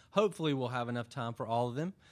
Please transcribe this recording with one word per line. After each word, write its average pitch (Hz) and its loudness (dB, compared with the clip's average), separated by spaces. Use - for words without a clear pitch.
Hopefully, 175 2
we'll 131 0
have 120 -2
enough 120 -2
time 117 -4
for 120 -6
all 117 2
of 120 -4
them. 170 -2